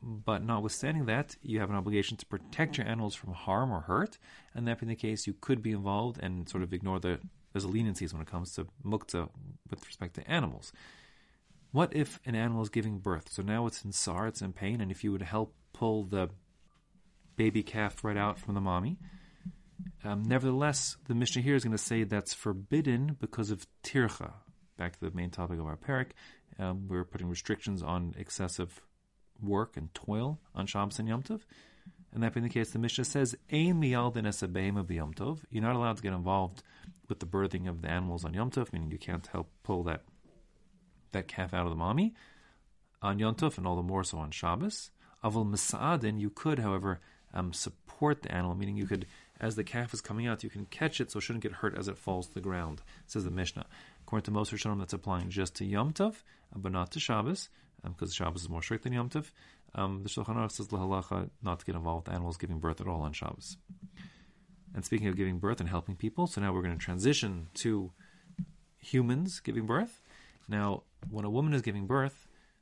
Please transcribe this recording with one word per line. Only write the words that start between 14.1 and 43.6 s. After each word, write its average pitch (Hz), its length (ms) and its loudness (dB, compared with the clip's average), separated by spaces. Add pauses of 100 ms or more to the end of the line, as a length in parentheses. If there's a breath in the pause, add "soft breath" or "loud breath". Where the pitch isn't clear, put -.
it's 107 160 -4
in 95 100 -2
pain, 107 280 -2
and 95 100 0
if 92 120 -6
you 104 100 2
would 98 100 0
help 107 320 -2 (180)
pull 110 320 2
the 92 240 2 (1080)
baby 110 260 6
calf 107 420 -2
right 104 120 2
out 104 220 2
from 101 160 -2
the 101 60 2
mommy, 95 380 2 (1040 loud breath)
um, 104 200 0
nevertheless, 131 720 4 (120)
the 120 60 2
Mishnah 120 280 2
here 143 120 6
is 127 100 6
gonna 110 140 2
say 113 260 2
that's 101 300 0
forbidden 131 840 2
because 107 320 -2
of 101 160 -4 (160)
tircha. 107 500 2 (440)
Back 87 220 -4
to - 20 -10
the 90 160 -2
main 87 140 -2
topic 87 280 -2
of 80 80 -4
our 76 100 -4
parak, 131 340 -2 (480 loud breath)
um, 95 300 -2
we're 92 160 0
putting 90 240 -6
restrictions 92 540 -2
on 87 360 -2
excessive - 640 -6 (580)
work 98 380 0
and 82 160 -6
toil 123 440 -2 (160)
on 95 120 -2
Shabbos 101 320 -2
and 110 100 -2
Yom 120 140 0
Tov. 220 180 -4 (720 loud breath)
And 113 100 -2
that 113 120 2
being 120 100 2
the 117 60 2
case, 113 200 2
the 113 80 -2
Mishnah 120 260 0
says, 123 320 2 (140)
"Ein 165 300 6
miyaldin 120 460 4
es 104 160 0
habehema 95 420 2
b'Yom 80 300 -2
Tov." 147 240 -2 (120)
You're 113 120 0
not 120 140 4
allowed 117 200 2
to 107 60 -10
get 98 100 0
involved 92 500 2 (460 loud breath)
with - 120 -4
the 87 60 -6
birthing 95 400 2
of 85 140 -4
the 82 80 -4
animals 87 380 0
on 80 80 -4
Yom 117 160 0
Tov, 123 220 0
meaning 82 180 -2
you 82 80 -4
can't 87 300 -4
help 85 220 -4 (120)
pull 92 220 0
that, 80 180 -2 (1120)
that 95 160 -2
calf 92 260 -4
out 87 100 2
of 85 60 2
the 80 60 -2
mommy 131 380 2 (840 loud breath)
on 101 180 0
Yom 110 180 4
Tov, 156 200 2
and 92 100 -2